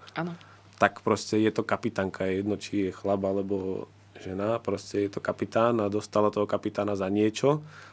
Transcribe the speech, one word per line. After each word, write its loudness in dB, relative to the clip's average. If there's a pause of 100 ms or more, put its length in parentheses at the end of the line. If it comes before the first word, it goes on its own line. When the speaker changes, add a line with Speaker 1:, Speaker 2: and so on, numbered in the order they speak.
(140)
Speaker 1:
Áno. -6 (420)
Speaker 2:
tak, 4
proste, 0
je 4
to 0
kapitánka, -2
je 0
jedno, -2
či -10 (100)
je 0
chlap 0
alebo -2 (280)
žena, -4
proste, -4
je 0
to -8
kapitán 2
a 2
dostala 2
toho 0
kapitána -2
za -2
niečo, 2 (300)